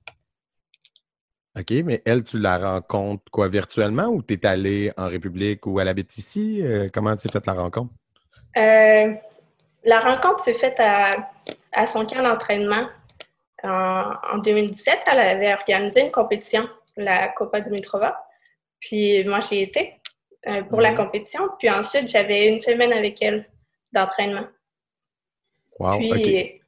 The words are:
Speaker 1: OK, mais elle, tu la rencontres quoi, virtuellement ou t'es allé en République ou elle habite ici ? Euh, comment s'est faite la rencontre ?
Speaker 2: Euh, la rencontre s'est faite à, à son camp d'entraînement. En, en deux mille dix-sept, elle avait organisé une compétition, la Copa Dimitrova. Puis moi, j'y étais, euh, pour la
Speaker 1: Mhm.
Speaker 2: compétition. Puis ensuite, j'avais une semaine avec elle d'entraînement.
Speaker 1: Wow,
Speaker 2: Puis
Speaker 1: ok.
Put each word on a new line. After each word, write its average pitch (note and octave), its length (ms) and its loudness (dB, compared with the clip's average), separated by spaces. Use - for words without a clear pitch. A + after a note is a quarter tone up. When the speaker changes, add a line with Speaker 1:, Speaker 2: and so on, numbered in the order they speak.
Speaker 1:
OK, F#2+ 140 -8
mais B2+ 200 -4
elle, A#2 180 2
tu A2+ 160 -8
la F#2+ 200 2
rencontres G2 720 -4
quoi, G2 160 0
virtuellement G#2 580 -2
ou G#3+ 160 -2
t'es G2+ 240 -2
allé G2 500 0
en F#2 120 -6
République F#2 580 -6
ou F#2+ 140 -2
elle F#2+ 80 0
habite F#2+ 280 -6
ici ? G#3 460 -6
Euh, G#2 320 -2
comment G#2+ 220 0
s'est G#2+ 120 -6
faite G2+ 200 -4
la F#2+ 60 -2
rencontre ? F2+ 380 -4
Speaker 2:
Euh, A3 560 6
la A3+ 160 6
rencontre C4 440 2
s'est A#3 100 0
faite B3+ 240 -2
à, G3+ 320 4
à G#3+ 140 2
son A3 200 -4
camp B3+ 160 -4
d'entraînement. A3 640 0
En, F#3 500 -2
en G#3 60 -2
deux G#3+ 160 2
mille G#3 160 0
dix-sept, C#4 300 -2
elle C4+ 80 6
avait G3 340 2
organisé G3+ 480 0
une C#4 100 2
compétition, G#3+ 560 0
la F#3+ 320 0
Copa G#3 320 -4
Dimitrova. G3+ 560 -4
Puis G3+ 440 0
moi, G3+ 160 -2
j'y G3+ 200 -2
étais, G3 340 -4
euh, G3+ 160 -4
pour A3 180 -2
la A3 120 6
Speaker 1:
Mhm. A3 40 -6
Speaker 2:
compétition. G#3+ 460 -4
Puis A#3 100 0
ensuite, G#3+ 400 0
j'avais G#3 400 2
une A3 120 2
semaine A#3+ 320 2
avec G#3 300 -2
elle G#3+ 240 -2
d'entraînement. G3+ 540 -2
Speaker 1:
Wow, F#2 200 0
Speaker 2:
Puis A3+ 140 -2
Speaker 1:
ok. G3+ 560 0